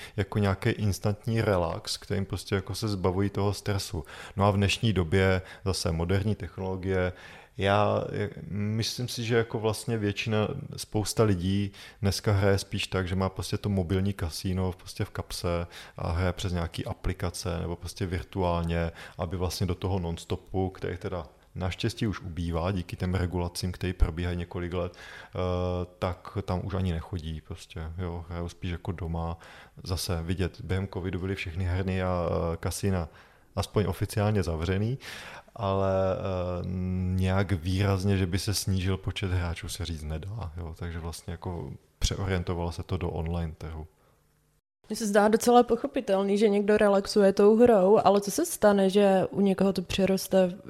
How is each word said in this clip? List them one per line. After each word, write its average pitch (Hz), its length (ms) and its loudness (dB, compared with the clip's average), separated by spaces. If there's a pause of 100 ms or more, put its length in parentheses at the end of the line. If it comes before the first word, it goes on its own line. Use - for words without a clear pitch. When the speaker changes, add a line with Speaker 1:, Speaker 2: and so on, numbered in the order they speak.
(160)
Speaker 1:
jako 104 220 0
nějaký 101 320 2
instantní 107 720 0
relax, 92 540 0
kterým 98 280 -4
prostě - 300 -6
jako 98 200 -4
se 113 140 -4
zbavují 95 420 0
toho 98 240 0
stresu. 95 500 -4 (320)
No 98 100 4
a 104 40 6
v 98 60 2
dnešní 101 360 2
době 95 500 4 (220)
zase 90 280 0
moderní 95 420 0
technologie, 92 800 -2 (440)
já, 104 560 4
eh, 101 180 -2 (200)
myslím 107 580 -2
si, - 160 -6
že 117 120 2
jako 113 220 0
vlastně 110 400 -2
většina, 107 500 0 (280)
spousta - 460 -2
lidí 98 500 2 (300)
dneska 101 300 0
hraje 98 260 4
spíš - 280 -4
tak, 92 220 -2
že 92 80 -2
má 95 120 2
prostě - 300 -6
to - 100 -4
mobilní 98 440 2
kasíno 92 600 -2
prostě - 320 -8
v - 60 -12
kapse - 560 -4 (300)
a 87 160 -4
hraje 87 200 0
přes 90 200 -4
nějaký 85 320 -4
aplikace 87 760 -4
nebo 87 160 -4
prostě 92 300 -8
virtuálně, 85 840 -2 (260)
aby 87 180 -4
vlastně 90 300 -2
do 87 80 0
toho 95 240 -2
non-stopu, 90 720 -4
který 92 260 -8
teda 90 300 -8 (280)
naštěstí 92 520 -4
už 95 140 -2
ubývá 85 500 -2
díky 90 260 -4
těm 90 180 -2
regulacím, 87 580 -2
které 90 200 -4
probíhají 87 440 0
několik 87 360 -6
let, 87 240 -4
eh, - 420 -14 (600)
tak - 440 -6
tam 90 220 -2
už 95 100 -6
ani 92 180 0
nechodí 80 480 -6
prostě, 82 580 -12
jo, 87 300 -6
hrajou 87 200 -6
spíš 92 220 -8
jako 87 220 -6
doma. 82 460 -4 (440)
Zase 85 400 -4
vidět, 87 380 -2
během 92 280 -2
covidu 90 300 -4
byly 95 160 -2
všechny 92 300 -6
herny 92 380 0
a, 90 260 0
eh, 85 280 0
kasína 90 520 -2 (480)
aspoň - 280 0
oficiálně 104 580 0
zavřený, 92 560 -2 (580)
ale, 98 340 0 (260)
eh, 90 460 -4 (520)
nějak 95 380 2
výrazně, 95 640 2
že 95 100 2
by 87 120 0
se 101 160 -2
snížil 95 420 0
počet 92 340 -4
hráčů, 87 380 -2
se - 160 -6
říct 82 180 -6
nedá, 80 540 -8
jo, 85 220 -8
takže 87 200 -8
vlastně 82 320 -10
jako 85 420 -8 (260)
přeorientovalo 90 720 -2
se 92 100 -10
to 92 140 -4
do 87 140 -2
online 85 480 -4
trhu. 78 280 -10 (1000)
Speaker 2:
Mně 214 80 -6
se 226 100 -4
zdá 208 220 6
docela 240 340 8
pochopitelný, 208 760 2
že 214 100 6
někdo 202 280 4
relaxuje 202 560 6
tou 208 240 8
hrou, 214 480 8
ale 202 160 6
co 202 100 -4
se 311 160 0
stane, 202 440 4
že 190 400 6
u - 100 -2
někoho 196 320 4
to 190 100 -2
přeroste 185 760 2 (120)